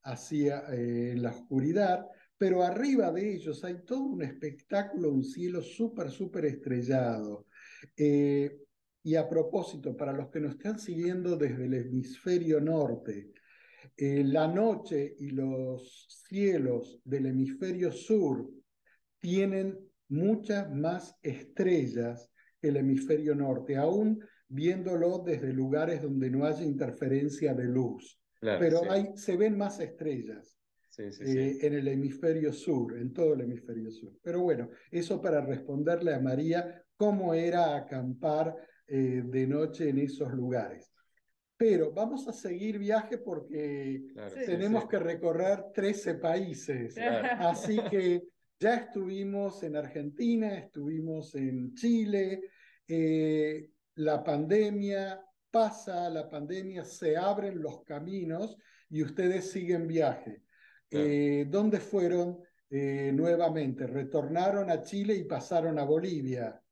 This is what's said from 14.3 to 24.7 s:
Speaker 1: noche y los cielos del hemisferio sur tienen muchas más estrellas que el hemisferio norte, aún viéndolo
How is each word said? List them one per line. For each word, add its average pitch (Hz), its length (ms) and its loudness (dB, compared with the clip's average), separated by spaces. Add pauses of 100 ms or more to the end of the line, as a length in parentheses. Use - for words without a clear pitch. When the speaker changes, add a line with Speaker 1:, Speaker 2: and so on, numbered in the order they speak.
Speaker 1:
noche 170 680 0
y 139 140 -8
los 131 760 -6 (220)
cielos 147 760 0
del 131 220 -2
hemisferio 175 680 0
sur 190 560 2 (720)
tienen 190 580 0 (320)
muchas 202 640 0
más 160 500 -4
estrellas 127 1080 0 (300)
que 147 80 2
el 139 80 2
hemisferio 143 580 2
norte, 139 400 0
aún 202 440 4 (280)
viéndolo 180 720 0